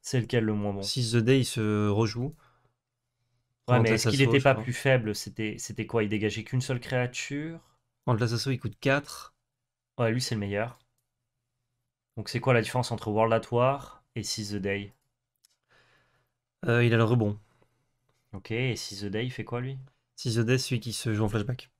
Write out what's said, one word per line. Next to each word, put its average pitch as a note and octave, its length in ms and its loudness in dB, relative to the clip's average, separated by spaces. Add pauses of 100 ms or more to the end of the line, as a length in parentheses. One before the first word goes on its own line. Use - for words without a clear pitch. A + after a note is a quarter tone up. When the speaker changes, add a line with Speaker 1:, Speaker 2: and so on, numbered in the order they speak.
Speaker 1:
C'est - 180 0
lequel A2+ 240 0
le G#2+ 100 0
moins G#2 180 -2
bon ? G2 100 -6
Speaker 2:
Six A2+ 300 -2
the A#2+ 60 2
Day, B2+ 220 4
il A#2+ 40 2
se G#2+ 440 0
rejoue. A2+ 460 0 (1300)
Speaker 1:
Ouais, B2 120 6
mais A#2 100 6
Speaker 2:
Relentless - 20 6
Speaker 1:
est-ce A2 160 2
qu'il C3+ 140 2
Speaker 2:
Assaut, B2+ 80 6
Speaker 1:
était A#2+ 100 6
Speaker 2:
je C3+ 40 -6
Speaker 1:
pas C3+ 100 6
Speaker 2:
crois. G#2+ 100 -4
Speaker 1:
plus A#2+ 80 -4
faible ? A#2+ 420 2
C'était, G#2+ 440 -6
c'était G#2+ 280 -8
quoi ? A2+ 160 0
Il G#2+ 60 0
dégageait G#2+ 340 -2
qu'une B2+ 180 -2
seule B2 200 -4
créature ? C#3 800 -4 (460)
Speaker 2:
Relentless A#2 260 2
Assaut, A#2+ 180 -2
il B2 80 0
coûte - 220 -8
quatre. - 540 -2 (640)
Speaker 1:
Ouais, A#2 140 2
lui, B2 100 0
c'est - 120 -2
le G#2+ 60 -2
meilleur. G2+ 380 -4 (1400)
Donc, G#2+ 100 -8
c'est A#2+ 120 -4
quoi A#2+ 120 2
la A#2 80 6
différence A#2+ 320 -2
entre A2 180 -6
World A2 220 4
at A2+ 180 0
War C3 520 0 (120)
et A2 80 -6
Seize G2+ 300 -6
the G#2 40 -4
Day ? G2+ 360 -4 (1700)
Speaker 2:
Euh, A#2+ 180 4
il A#2 100 6
a - 20 6
le A2+ 80 6
rebond. G#2+ 320 2 (960)
Speaker 1:
Ok, G2 200 -10
et A#2+ 220 -2
Seize G2 280 -10
the G2+ 80 -6
Day, A2 160 -2
il B2+ 40 -6
fait A#2 140 -10
quoi, A#2+ 160 -6
lui ? C3+ 180 -8 (380)
Speaker 2:
Seize A2+ 200 -2
the A#2 100 2
Day, B2+ 100 4
celui B2+ 240 -2
qui A2+ 140 -8
se - 180 -4
joue G#2+ 120 2
en G#2+ 40 2
flashback. A2 520 -4